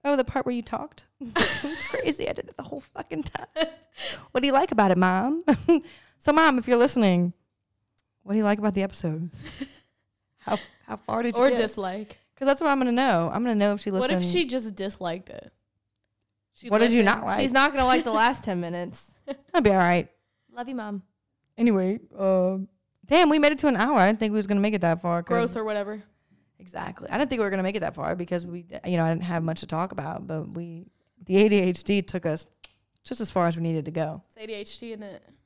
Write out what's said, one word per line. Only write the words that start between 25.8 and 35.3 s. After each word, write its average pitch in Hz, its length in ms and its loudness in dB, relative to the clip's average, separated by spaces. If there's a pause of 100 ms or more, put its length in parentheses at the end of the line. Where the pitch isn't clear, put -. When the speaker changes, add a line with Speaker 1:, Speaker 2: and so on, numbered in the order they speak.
Speaker 1:
Exactly. - 540 -12
I 202 80 -4
didn't 277 100 0
think 247 100 -2
we 214 60 0
were 190 60 -2
gonna 190 120 -2
make 196 120 -2
it 196 60 -4
that 160 120 -4
far 156 220 -4
because 175 320 -6
we, 175 180 -14 (200)
you 180 120 0
know, 160 80 2
I 160 40 2
didn't 165 160 -2
have 170 180 -4
much 165 160 -4
to - 80 -10
talk 170 240 -4
about, - 340 -10
but 156 240 -8
we, 170 380 -14 (360)
the 185 140 2
A 208 120 6
D 208 80 4
H 185 260 0
D 202 180 0
took 180 240 -8
us 160 220 -4 (560)
just - 180 -10
as 208 80 -6
far 175 160 0
as 170 100 0
we 165 60 -6
needed 160 240 -4
to 151 60 -10
go. 160 380 -6
Speaker 2:
It's - 140 -20
A 214 40 -14
D 226 60 -10
H 208 260 -12
D, 233 140 -14
isn't 214 100 -16
it? 196 200 -18 (220)